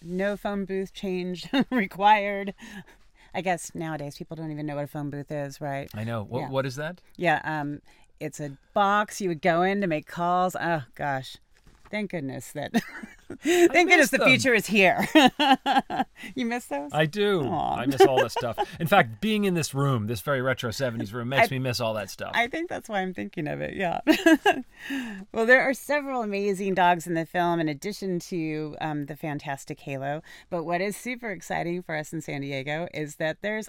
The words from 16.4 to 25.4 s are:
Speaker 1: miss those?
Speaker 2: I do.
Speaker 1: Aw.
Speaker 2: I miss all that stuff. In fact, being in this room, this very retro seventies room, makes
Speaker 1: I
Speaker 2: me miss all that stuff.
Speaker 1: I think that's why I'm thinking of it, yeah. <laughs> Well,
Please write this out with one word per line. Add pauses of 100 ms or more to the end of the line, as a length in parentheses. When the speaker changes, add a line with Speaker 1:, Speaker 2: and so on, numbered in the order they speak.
Speaker 1:
miss
those?
Speaker 2:
I
do.
Speaker 1:
Aw.
Speaker 2:
I
miss
all
that
stuff. (200)
In
fact,
being
in
this
room,
this
very
retro
seventies
room,
makes
Speaker 1:
I
Speaker 2:
me
miss
all
that
stuff.
Speaker 1:
I
think
that's
why
I'm
thinking
of
it,
yeah.
<laughs> (680)
Well,